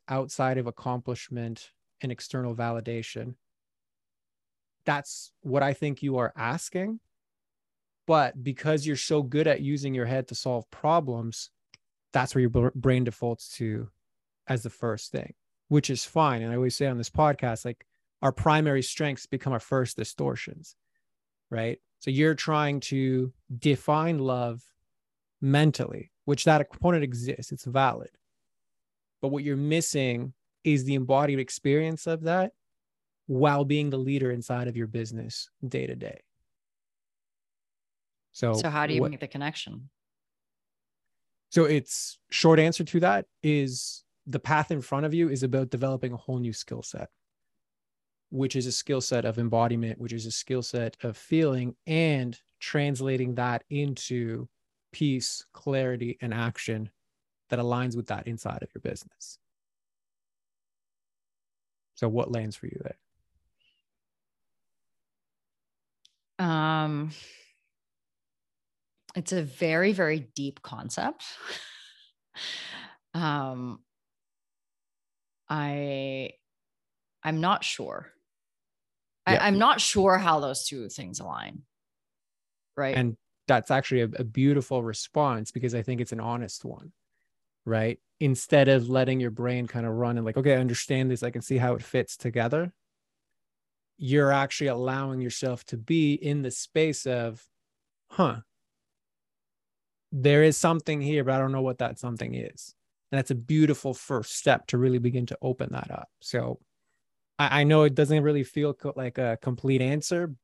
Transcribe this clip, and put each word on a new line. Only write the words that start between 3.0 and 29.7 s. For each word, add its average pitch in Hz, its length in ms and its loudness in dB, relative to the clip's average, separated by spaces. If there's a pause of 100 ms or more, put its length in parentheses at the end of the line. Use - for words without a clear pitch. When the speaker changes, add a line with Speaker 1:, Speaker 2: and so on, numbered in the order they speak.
Speaker 1:
That's - 560 -4
what 139 220 0
I 139 100 2
think 143 300 -6
you 135 160 0
are 120 180 0
asking. 180 640 -6 (1080)
But 151 360 4
because 143 440 -2
you're 151 100 -2
so 151 260 0
good 143 240 0
at 147 140 4
using 139 340 -2
your 123 120 -2
head 131 220 -2
to - 60 -12
solve 120 360 -4
problems, 131 800 -2 (600)
that's 131 220 0
where 135 60 4
your 120 100 4
br-, 120 240 4
brain 127 300 4
defaults 117 540 -4
to 110 300 -4 (600)
as 123 160 -2
the 120 60 -10
first 110 420 -6
thing, - 220 -8 (340)
which 147 220 4
is 127 140 -4
fine. 139 380 2
And 113 80 -4
I 117 60 -2
always 127 180 0
say 139 120 0
on 127 120 0
this 117 120 -6
podcast, 139 540 2
like, 120 220 -10 (340)
our 135 120 4
primary 151 500 4
strengths 143 440 -4
become 139 260 -4
our 117 80 -2
first 127 360 -2
distortions, - 800 -6 (760)
right? 113 280 -4 (220)
So - 100 -4
you're 151 240 6
trying 147 460 0
to 131 520 0 (240)
define 151 640 2
love 123 420 -2 (800)
mentally, 143 720 2 (140)
which 143 200 0
that 151 240 6
component 175 360 2
exists, 123 480 -6
it's 139 120 -12
valid. 127 460 0 (1120)
But 143 60 0
what 143 160 -2
you're 143 120 0
missing 139 760 0 (320)